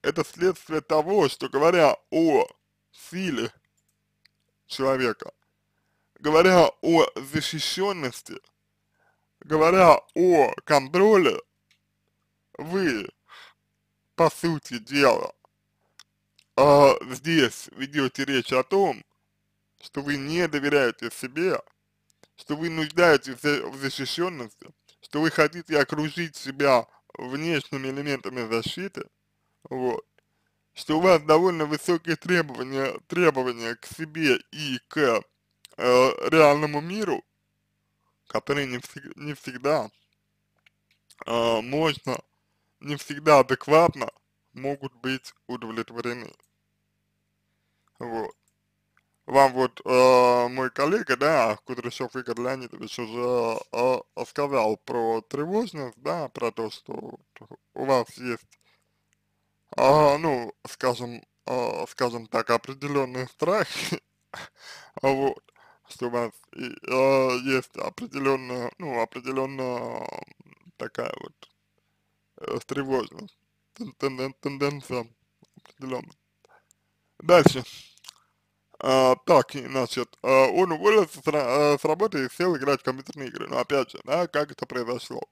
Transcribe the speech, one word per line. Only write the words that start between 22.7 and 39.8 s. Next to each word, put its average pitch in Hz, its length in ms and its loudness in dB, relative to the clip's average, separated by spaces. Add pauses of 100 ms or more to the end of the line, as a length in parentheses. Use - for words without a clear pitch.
в 117 60 -20
за-, 147 260 -2
в 135 100 -12
защищённости, 139 880 -8 (340)
что - 200 -6
вы 160 100 2
хотите 156 480 0
окружить 151 560 -4
себя 135 520 2 (300)
внешними 139 720 -6
элементами 131 600 -6
защиты, 117 580 -6 (560)
вот, 127 420 -4 (680)
что - 240 -2
у 165 40 2
вас 180 220 6
довольно 160 420 4
высокие 160 500 -2
требования, 135 920 -2
требования 127 680 0
к - 100 -20
себе 156 540 0 (120)
и 139 360 -8
к, 120 360 0 (540)
э, 127 520 2
реальному 147 520 4
миру, 180 420 -6 (1040)
которые 139 400 -4
не 123 120 -8
всег-, - 360 -18
не 147 180 -12
всегда, 131 560 -4 (1400)